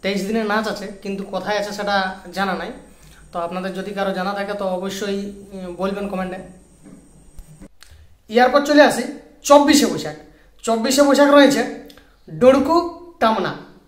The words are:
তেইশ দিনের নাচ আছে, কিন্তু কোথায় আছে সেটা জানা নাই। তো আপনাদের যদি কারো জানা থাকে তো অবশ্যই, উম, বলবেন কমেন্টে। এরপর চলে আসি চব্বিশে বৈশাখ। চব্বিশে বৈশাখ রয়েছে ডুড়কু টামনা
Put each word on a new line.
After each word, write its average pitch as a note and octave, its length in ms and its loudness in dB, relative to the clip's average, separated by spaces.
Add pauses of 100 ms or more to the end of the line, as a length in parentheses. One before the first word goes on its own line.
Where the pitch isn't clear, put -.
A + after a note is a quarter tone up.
তেইশ G3 260 -4
দিনের A3 240 -4
নাচ G#3+ 220 -2
আছে, F#3+ 120 -10 (180)
কিন্তু G3 180 -8 (120)
কোথায় G3+ 280 -4
আছে G3+ 160 -8
সেটা G3+ 180 -4 (420)
জানা F#3+ 240 -2
নাই। F#3 100 -10 (600)
তো F3+ 140 -8
আপনাদের F#3 320 -6
যদি F#3+ 200 -10
কারো G3 220 -2
জানা F#3 180 -4
থাকে G3+ 240 -6
তো G3 40 -4 (120)
অবশ্যই, G3 420 -6 (340)
উম, F#3 160 -12 (120)
বলবেন G3 300 -4
কমেন্টে। F#3 280 -8 (1900)
এরপর B3+ 400 4
চলে D4 200 8
আসি A#3+ 140 -4 (440)
চব্বিশে D4 440 6
বৈশাখ। D3+ 240 -8 (500)
চব্বিশে A3+ 420 0
বৈশাখ C#4 300 4
রয়েছে C4 240 6 (680)
ডুড়কু C4+ 500 4 (440)
টামনা G#3 300 0 (360)